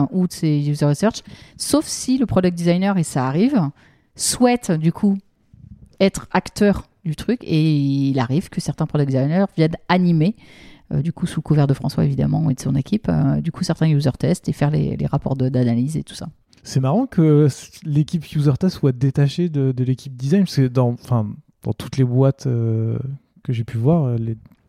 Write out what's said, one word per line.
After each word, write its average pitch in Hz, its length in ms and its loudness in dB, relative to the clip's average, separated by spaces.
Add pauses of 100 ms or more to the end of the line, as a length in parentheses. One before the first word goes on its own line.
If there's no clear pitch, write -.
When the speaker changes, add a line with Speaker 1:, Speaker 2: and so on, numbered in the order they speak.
(120)
Speaker 1:
ou 185 160 0
de - 60 -6
ces 147 360 0
user 147 160 0
research, 170 360 0 (340)
sauf - 300 0
si - 320 -4
le 247 80 2
product 180 320 0
designer, 180 400 0
et 165 60 2
ça 131 220 -4
arrive, 202 320 2 (600)
souhaite, - 540 0
du 160 200 0
coup, 196 260 0 (840)
être - 300 0
acteur - 560 0 (180)
du 156 100 -4
truc, - 300 -4
et 156 280 2
il 139 460 0
arrive 127 300 -2
que - 100 -6
certains 160 260 -4
product 143 260 -2
designers 147 340 2 (100)
viennent 160 220 0 (100)
animer, 175 480 2 (580)
euh, 143 80 0
du 165 120 -4
coup, - 120 -6
sous - 140 -6
le 151 40 -8
couvert 147 240 2
de 139 60 2
François, 147 300 -2
évidemment, 147 460 0
et 135 40 0
de 127 60 -6
son 139 160 -2
équipe, 139 340 -2
euh, 147 300 2
du 156 140 -4
coup, - 100 -6
certains 160 240 0
user 151 320 2
tests - 300 -2
et 151 40 -2
faire 147 180 0
les, 147 260 -2
les 147 80 -4
rapports 139 320 -2
de, 131 100 0
d'analyse 127 480 0
et 139 80 -4
tout - 120 -16
ça. - 120 -12 (360)
Speaker 2:
C'est - 180 -2
marrant 165 240 0
que 151 400 4
s-, - 260 -2 (140)
l'équipe 151 480 -2
user 147 260 2
test 185 160 0
soit 139 160 0
détachée 139 580 0
de, 139 220 0
de 127 140 -2
l'équipe 131 320 -4
design, 143 260 2
parce - 140 -2
que 131 100 4
dans, 123 220 2
enfin, 120 380 -2 (360)
dans 113 100 -4
toutes - 220 -10
les 135 80 2
boîtes, 131 420 2
euh, 113 540 -2 (440)
que 135 100 -4
j'ai 113 100 -4
pu 117 140 -8
voir, 151 280 2
euh, 120 120 -2
les, 113 200 -4 (320)